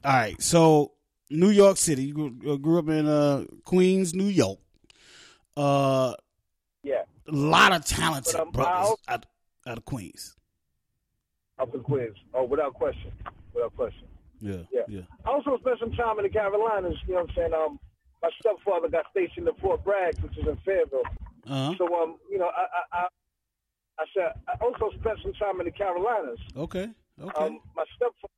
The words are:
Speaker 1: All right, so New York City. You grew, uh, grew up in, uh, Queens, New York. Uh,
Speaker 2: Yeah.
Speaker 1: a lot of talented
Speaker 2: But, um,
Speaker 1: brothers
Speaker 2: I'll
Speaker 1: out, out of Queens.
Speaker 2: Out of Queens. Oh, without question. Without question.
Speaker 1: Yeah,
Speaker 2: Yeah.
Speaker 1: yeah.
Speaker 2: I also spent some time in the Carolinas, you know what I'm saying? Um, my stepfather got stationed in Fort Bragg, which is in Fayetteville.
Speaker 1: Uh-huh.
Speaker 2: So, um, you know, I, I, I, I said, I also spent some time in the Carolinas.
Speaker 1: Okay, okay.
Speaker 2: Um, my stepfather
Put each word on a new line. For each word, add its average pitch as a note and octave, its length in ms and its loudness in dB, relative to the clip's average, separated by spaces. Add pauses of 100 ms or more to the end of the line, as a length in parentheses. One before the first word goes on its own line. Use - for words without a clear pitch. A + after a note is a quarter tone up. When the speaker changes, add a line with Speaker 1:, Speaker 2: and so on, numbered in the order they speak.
Speaker 1:
All C#3+ 100 4
right, A2+ 280 2
so D#3+ 520 6 (360)
New E3+ 200 4
York G3 280 8
City. C3+ 280 0
You D3 80 -6
grew, D3 400 -4
uh, - 20 0
grew D#3 240 4
up D#3 100 -2
in, D#3 160 2
uh, D3 400 2 (200)
Queens, F#3 500 4
New F#3+ 100 0
York. C#3+ 320 2 (1000)
Uh, C#3 600 2 (680)
Speaker 2:
Yeah. C3 220 -2 (240)
Speaker 1:
a D3+ 40 -8
lot D#3+ 420 6
of D#3+ 120 0
talented D#3+ 480 -2
Speaker 2:
But, D#3+ 80 0
um, D#3+ 100 -6
Speaker 1:
brothers C#3 220 0 (340)
Speaker 2:
I'll B2 60 -4
Speaker 1:
out, A#2 120 -8 (420)
out A#2 100 -8
of - 80 -16
Queens. - 500 -12 (1200)
Speaker 2:
Out B2+ 160 -6
of B2 80 -8
Queens. B2 340 -4 (160)
Oh, C3 120 0
without C#3 280 -2
question. - 380 -4 (420)
Without A#2 220 -4
question. - 320 -6 (320)
Speaker 1:
Yeah, G2 320 -8
Speaker 2:
Yeah. B2 160 -2
Speaker 1:
yeah. G2 140 -12 (240)
Speaker 2:
I - 60 -2
also C#4 280 -2
spent B3 200 -2
some A3+ 120 -6
time A3+ 260 -2
in G3+ 60 -4
the G3 60 0
Carolinas, G3+ 760 0
you F3+ 80 -4
know F3+ 80 2
what E3 80 -6
I'm - 60 -10
saying? E3 180 0
Um, D#3 260 -2 (440)
my E3 60 0 (100)
stepfather - 480 0
got D#3+ 240 -2
stationed - 360 -2
in D#3 80 0
Fort F3+ 280 -2
Bragg, F#3+ 380 0
which - 160 -8
is D3+ 100 -4
in D3 80 -2 (100)
Fayetteville. D#3 380 0 (420)
Speaker 1:
Uh-huh. C3+ 320 -4
Speaker 2:
So, F3 240 0
um, E3 160 -4 (120)
you G3 80 -4
know, F3 180 0
I, F3 60 -2
I, F3 400 -4
I, F3+ 60 -2 (920)
I D#3 140 -2
said, E3 200 0 (140)
I F3+ 160 -4
also - 360 0
spent G#3+ 240 -2
some F#3+ 100 -8
time G3 260 -4
in F3 60 -4
the E3 60 -6
Carolinas. F3+ 680 -2 (180)
Speaker 1:
Okay, F3+ 340 -8 (300)
okay. D3+ 260 -4
Speaker 2:
Um, D#3+ 140 -6 (160)
my D#3 80 -4 (120)
stepfather - 320 -4 (100)